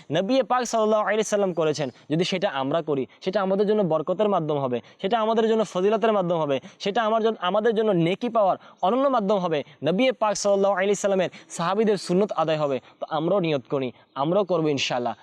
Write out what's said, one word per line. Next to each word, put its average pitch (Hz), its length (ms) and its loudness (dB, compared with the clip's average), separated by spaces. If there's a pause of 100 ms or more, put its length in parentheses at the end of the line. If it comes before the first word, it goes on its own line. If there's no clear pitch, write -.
(120)
নবী 196 300 0
পাক 247 240 0
সাল্লাল্লাহু 214 380 2
আলাইহি 214 200 0
সাল্লাম 202 300 -2
করেছেন, 156 360 -2 (220)
যদি 165 120 0
সেটা 190 260 -2
আমরা 139 320 -4
করি, 143 240 -2 (160)
সেটা 190 200 -2
আমাদের 196 260 0
জন্য 214 160 2
বরকতের 175 460 0
মাধ্যম 156 300 0
হবে, 123 220 -2 (200)
সেটা 214 180 0
আমাদের 220 300 2
জন্য 220 160 2
ফজিলতের 214 460 0
মাধ্যম 180 260 0
হবে, 143 220 0 (200)
সেটা 208 240 -2
আমার 214 200 0
জন্য, 220 160 0
আমাদের 208 360 2
জন্য 220 160 2
নেকি 180 380 0
পাওয়ার 202 280 2 (240)
অনন্য 247 280 2
মাধ্যম 214 280 2
হবে, 160 260 0 (200)
নবী 196 280 2
পাক 208 240 -2
সাল্লাল্লাহু 196 400 2
আলাইহি 196 200 2
সাল্লামের 190 340 0 (200)
সাহাবীদের 196 480 0
সুন্নত 185 340 0
আদায় 160 260 0
হবে। 143 220 0 (200)
তো - 100 -8
আমরাও 170 300 0
নিয়ত 156 300 0
করি, 135 220 -2 (240)
আমরাও 170 280 0
করবো 165 240 0
ইনশাআল্লাহ, 123 560 -2